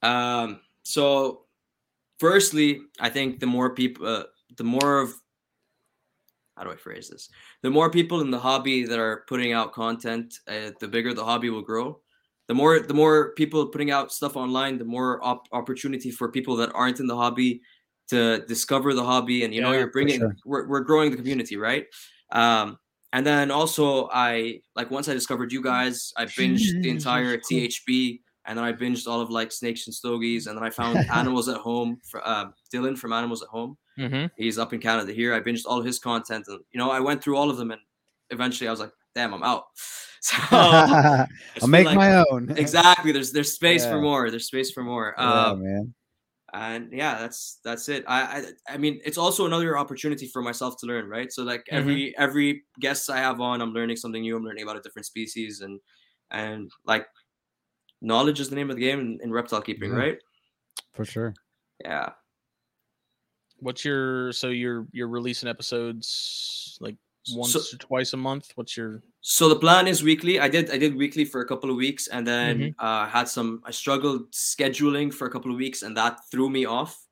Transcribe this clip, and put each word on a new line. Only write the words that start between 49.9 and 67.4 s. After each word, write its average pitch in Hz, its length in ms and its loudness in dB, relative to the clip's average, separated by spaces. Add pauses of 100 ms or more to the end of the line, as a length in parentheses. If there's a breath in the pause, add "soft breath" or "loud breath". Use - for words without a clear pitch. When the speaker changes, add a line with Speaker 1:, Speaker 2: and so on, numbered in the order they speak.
Speaker 1:
for 131 160 -8
myself 120 380 -6
to 123 80 -12
learn, 117 200 -6
right? 117 240 -8
So, 131 120 -8
like, 120 220 -6
Speaker 3:
Mm-hmm. 151 120 -4
Speaker 1:
every, 139 400 -2
every 143 460 2 (160)
guest 139 320 -2
I 131 60 -2
have 127 220 0
on, 123 220 -2
I'm 117 100 -4
learning 117 260 -4
something 113 260 -8
new. 113 120 -4
I'm 113 80 -6
learning 110 200 -10
about 107 140 -8
a 107 40 -14
different 107 240 -16
species, 107 560 -10
and, 98 180 -12 (520)
and, 107 400 -10 (160)
like, 110 180 0 (960)
knowledge 135 380 2
is 135 100 -6
the 135 60 -8
name 139 160 -6
of 123 60 -8
the 117 40 -4
game 135 180 0
in, 117 220 -6
in 120 100 -6
reptile 113 300 -2
keeping, 104 300 -6
Speaker 2:
Yeah. - 80 -2
Speaker 1:
right? 143 180 0 (760)
Speaker 2:
For 110 120 -6
sure. 113 300 -6 (480)
Speaker 1:
Yeah. - 300 -6 (1500)
Speaker 3:
What's 127 260 -8
your, 131 480 -2
so 127 160 -6
you're, 120 420 -4
you're 123 160 -8
releasing 120 420 -6
episodes, - 1300 -8
like, 107 160 -12 (260)
Speaker 1:
So 117 140 -10
Speaker 3:
once 120 360 -2